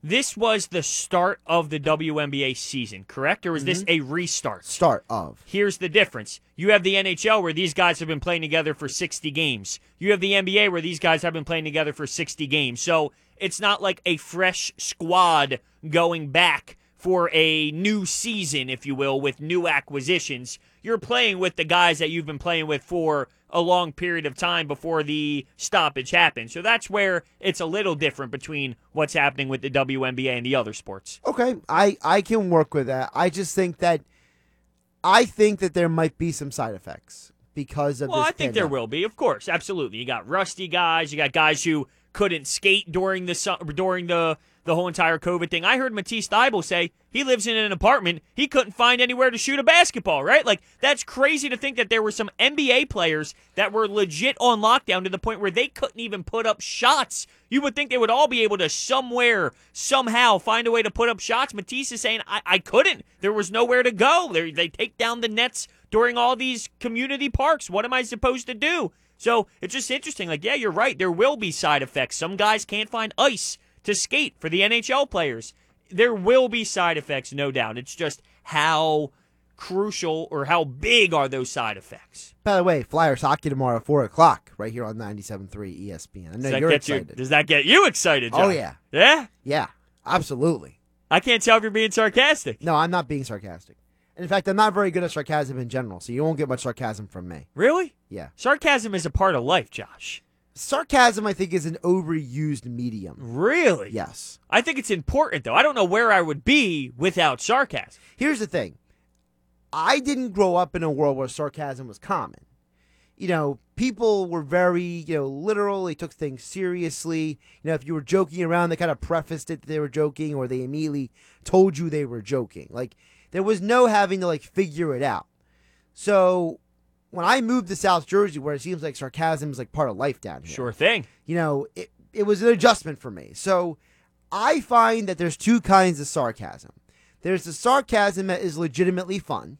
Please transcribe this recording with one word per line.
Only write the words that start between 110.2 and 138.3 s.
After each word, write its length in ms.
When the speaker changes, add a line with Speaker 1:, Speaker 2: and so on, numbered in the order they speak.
Speaker 2:
grow 240
up 220
in 60
a 60
world 280
where 100
sarcasm 640
was 100
common. 460
You 100
know, 320
people 540
were 140
very, 400
you 320
know, 120
literal. 560
They 120
took 180
things 280
seriously. 960
You 60
know, 40
if 120
you 80
were 80
joking 420
around, 260
they 80
kind 140
of 100
prefaced 500
it 100
that 60
they 120
were 100
joking, 460
or 120
they 160
immediately 480
told 340
you 120
they 160
were 160
joking. 480
Like, 260
there 120
was 160
no 280
having 340
to, 60
like, 160
figure 520
it 80
out. 220
So 640
when 160
I 160
moved 280
to 60
South 300
Jersey, 340
where 160
it 60
seems 220
like 120
sarcasm 560
is, 80
like, 120
part 180
of 80
life 240
down 220
here. 100
Speaker 1:
Sure 200
thing. 320
Speaker 2:
You 100
know, 400
it, 160
it 100
was 180
an 80
adjustment 500
for 120
me. 220
So 440
I 300
find 460
that 100
there's 200
two 240
kinds 380
of 80
sarcasm. 640
There's 240
the 80
sarcasm 720
that 140